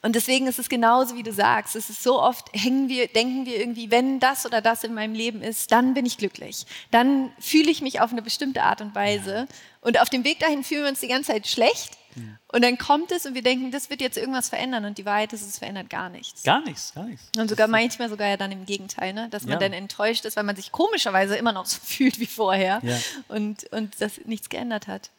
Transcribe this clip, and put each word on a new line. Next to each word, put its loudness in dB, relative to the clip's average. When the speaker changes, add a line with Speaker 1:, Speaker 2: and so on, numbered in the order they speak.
Speaker 1:
und -2
deswegen 2
ist -4
es -8
genauso, 4
wie -8
du -8
sagst. 2
Es -8
ist -12
so 4
oft, 2
hängen 0
wir, 0
denken 0
wir -6
irgendwie, -4
wenn 4
das 2
oder 0
das 2
in -4
meinem -4
Leben -4
ist, -2
dann 8
bin 2
ich -2
glücklich. -6
Dann 4
fühle 4
ich 2
mich 0
auf 2
eine -4
bestimmte -2
Art 2
und -10
Weise. 0
Speaker 2:
Ja. -6
Speaker 1:
Und 2
auf 6
dem -2
Weg 0
dahin 0
fühlen -4
wir 0
uns -6
die -6
ganze 0
Zeit -2
schlecht. 0
Speaker 2:
Mhm. -14
Speaker 1:
Und 4
dann 4
kommt 2
es -4
und -8
wir -4
denken, 2
das -6
wird -6
jetzt -2
irgendwas -2
verändern. -4
Und -8
die -8
Wahrheit 0
ist, -10
es -12
verändert -10
gar -8
nichts. -16
Speaker 2:
Gar 4
nichts, -10
gar -10
nichts. -12
Speaker 1:
Und 0
sogar 4
Speaker 2:
Das 2
ist 2
Speaker 1:
manchmal 0
sogar -4
ja 0
dann -6
im -14
Gegenteil, -6
ne? -8
Dass -10
man -4
Speaker 2:
Ja. 0
Speaker 1:
dann 0
enttäuscht -2
ist, -6
weil -2
man -2
sich -12
komischerweise 2
immer 0
noch -6
so -4
<laughs> -20
fühlt 2
wie -4
vorher 2
Speaker 2:
Ja. -2
Speaker 1:
und, -4
und -6
das -6
nichts -8
geändert -6
hat. -10